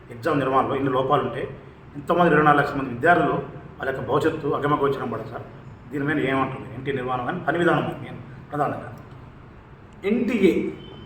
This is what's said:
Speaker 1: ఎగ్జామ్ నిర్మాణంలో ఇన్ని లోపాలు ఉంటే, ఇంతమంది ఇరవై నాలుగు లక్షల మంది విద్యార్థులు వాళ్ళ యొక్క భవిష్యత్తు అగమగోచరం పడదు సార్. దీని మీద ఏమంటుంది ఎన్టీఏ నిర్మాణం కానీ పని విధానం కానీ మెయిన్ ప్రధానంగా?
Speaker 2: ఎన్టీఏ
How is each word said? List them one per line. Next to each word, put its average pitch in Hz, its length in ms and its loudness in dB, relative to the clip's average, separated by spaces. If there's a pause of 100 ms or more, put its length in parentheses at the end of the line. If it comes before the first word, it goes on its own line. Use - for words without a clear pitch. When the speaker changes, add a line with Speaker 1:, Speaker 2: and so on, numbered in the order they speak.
(100)
Speaker 1:
ఎగ్జామ్ 139 280 -2
నిర్మాణంలో 131 380 2
ఇన్ని 139 140 0
లోపాలు 135 320 2
ఉంటే, - 260 -4 (480)
ఇంతమంది 170 340 4
ఇరవై 151 140 6
నాలుగు 143 160 6
లక్షల 139 180 0
మంది 127 120 -4
విద్యార్థులు 160 420 4 (460)
వాళ్ళ 131 80 -6
యొక్క 131 240 -4
భవిష్యత్తు 151 380 2
అగమగోచరం 135 600 0
పడదు - 200 -8
సార్. 135 120 -10 (500)
దీని 143 120 -4
మీద 151 200 0
ఏమంటుంది 135 520 -2
ఎన్టీఏ 135 180 -4
నిర్మాణం 127 320 -2
కానీ 170 220 -4
పని 170 100 2
విధానం 156 240 4
కానీ 113 180 -4
మెయిన్ - 180 -12 (320)
ప్రధానంగా? 131 420 -4 (1120)
Speaker 2:
ఎన్టీఏ 214 640 4 (380)